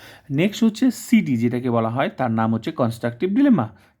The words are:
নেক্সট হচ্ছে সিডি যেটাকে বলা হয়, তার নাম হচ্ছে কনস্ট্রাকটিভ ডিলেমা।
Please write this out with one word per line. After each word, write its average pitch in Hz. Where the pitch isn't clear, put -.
নেক্সট 185
হচ্ছে 226
সিডি 165
যেটাকে 120
বলা 113
হয়, 135
তার 135
নাম 113
হচ্ছে 113
কনস্ট্রাকটিভ 120
ডিলেমা। 233